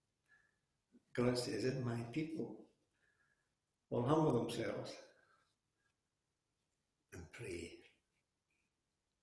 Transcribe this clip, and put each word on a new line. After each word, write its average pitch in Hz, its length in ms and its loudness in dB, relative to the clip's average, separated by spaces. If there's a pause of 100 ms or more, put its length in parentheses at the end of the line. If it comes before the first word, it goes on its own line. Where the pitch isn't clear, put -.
(1120)
God 123 220 4
says, 107 300 -2
"If 127 180 2
my 117 280 0
people - 580 -6 (1200)
will 120 140 2
humble 147 300 6
themselves 113 640 0 (2250)
and 85 200 -14
pray, 87 600 -10 (1300)